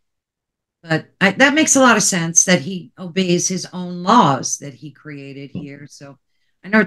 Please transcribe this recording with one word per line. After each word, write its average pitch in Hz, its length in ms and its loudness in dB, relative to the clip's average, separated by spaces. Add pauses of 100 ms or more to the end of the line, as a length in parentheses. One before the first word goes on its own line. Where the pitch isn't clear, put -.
(800)
But 160 280 -4 (120)
I, 190 100 4
that 262 220 4
makes 311 220 2
a 269 60 4
lot 233 160 6
of 180 60 0
sense 170 420 0
that 175 160 2
he 180 360 -10
obeys 180 500 -2
his 185 260 -4
own 180 280 -10
laws 180 560 2
that 143 160 -16
he 147 180 -18
created 139 600 -18
here. 143 360 -14
So 139 300 -20 (500)
I - 20 -14
never 214 180 4